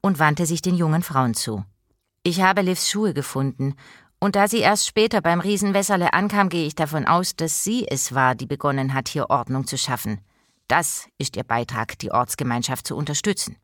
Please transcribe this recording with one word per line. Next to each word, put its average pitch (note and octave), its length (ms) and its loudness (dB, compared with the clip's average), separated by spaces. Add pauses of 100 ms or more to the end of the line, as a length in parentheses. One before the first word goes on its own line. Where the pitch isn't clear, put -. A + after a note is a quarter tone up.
und F#3+ 180 2
wandte D3+ 260 4
sich D#3+ 160 0
den F3+ 140 2
jungen E3+ 280 4
Frauen C3 320 0
zu. G#2 300 -4 (600)
„Ich F3 180 0
habe F#3+ 200 4
Livs F3+ 280 0
Schuhe G#3 240 0
gefunden, C3+ 640 -2 (420)
und G3 180 0
da G3+ 120 4
sie A3+ 100 0
erst G3 280 4
später G#3+ 340 2
beim E3+ 200 2
Riesenwässerle G3 720 2
ankam, G3 360 2
gehe E3 180 0
ich D3+ 80 -6
davon D3+ 320 -2
aus, F3+ 300 2
dass D#3+ 280 -2
sie A#3 240 -2
es C3 260 -4
war, C3 200 4
die B2+ 120 -8
begonnen C#3 460 -2
hat, C3+ 160 -2
hier - 220 -2
Ordnung C3 360 -2
zu C3+ 120 -6
schaffen. G#2+ 420 -4 (480)
Das - 380 0 (120)
ist - 180 -6
ihr - 80 -6
Beitrag, A#2 540 -4
die - 120 -8
Ortsgemeinschaft B2 760 -2
zu - 100 -6
unterstützen.“ D3+ 680 -4